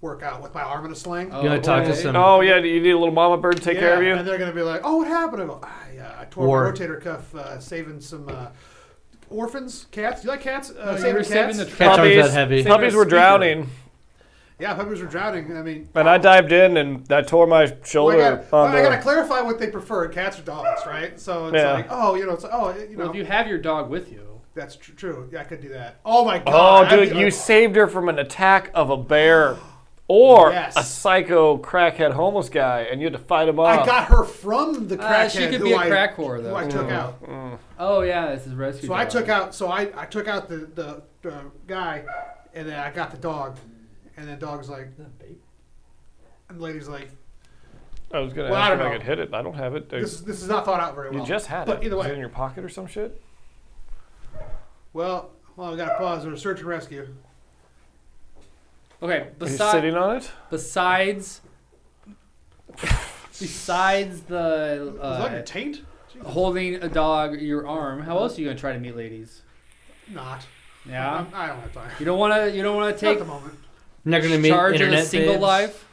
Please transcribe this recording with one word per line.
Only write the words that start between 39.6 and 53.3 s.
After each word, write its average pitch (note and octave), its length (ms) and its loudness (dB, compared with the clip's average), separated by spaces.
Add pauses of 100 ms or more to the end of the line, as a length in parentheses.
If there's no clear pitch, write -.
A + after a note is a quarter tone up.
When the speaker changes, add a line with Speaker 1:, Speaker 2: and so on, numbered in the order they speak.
Speaker 1:
I, G3+ 260 -4
I E3 100 -14
took G#3 200 -8
out G3 220 -8
the, E3 80 -12 (180)
the, D3+ 280 -14 (200)
the E3 120 -12 (340)
guy, F3 340 -8 (520)
and D#3 140 -14
then D3+ 120 -12
I C#3+ 100 -10
got D#3 220 -10
the C#3 60 -18
dog, C#3 400 -10 (580)
and D3+ 120 -20
the D3 60 -16
dog's C#3+ 340 -14
like, C3 200 -18
Speaker 2:
Is C3 80 -20
that D3+ 100 -20
a B2+ 180 -20
babe? E3+ 140 -20 (1120)
Speaker 1:
and F3 100 -20
the E3 60 -12
lady's D#3 240 -12
like, C#3 220 -16 (1040)
Speaker 4:
I - 60 -4
was C3 140 -6
gonna C#3 180 -8
Speaker 1:
Well, G3 100 -2
I - 20 2
Speaker 4:
ask G#3 80 4
Speaker 1:
don't F#3 100 2
Speaker 4:
if C3 60 -2
I - 20 -2
Speaker 1:
know. A#2 100 -6
Speaker 4:
could G#2+ 80 -12
hit D3 140 -4
it. - 140 -8
I - 80 -6
don't E3+ 120 -10
have C3+ 220 -8
it. D3+ 140 -12
Speaker 1:
This C3+ 240 -8
is, - 100 -18
this G3 180 -12
is F#3 60 -12
not G3+ 160 -2
thought F#3 160 -2
out D3+ 160 -6
very C#3 160 -14
Speaker 4:
You C#3 60 -8
Speaker 1:
well. C3 80 -10
Speaker 4:
just G3+ 200 -6
had D#3+ 200 -8
Speaker 1:
But G#3+ 160 -4
Speaker 4:
it. A3 40 -4
Speaker 1:
either G3+ 140 -4
Speaker 4:
Is F3 60 -4
it - 20 -6
Speaker 1:
way. C#3+ 60 -8
Speaker 4:
in C#3+ 40 -12
your B2+ 120 -10
pocket C3 340 -10
or F3+ 40 -12
some F#3 200 -16
shit? - 320 -12 (1700)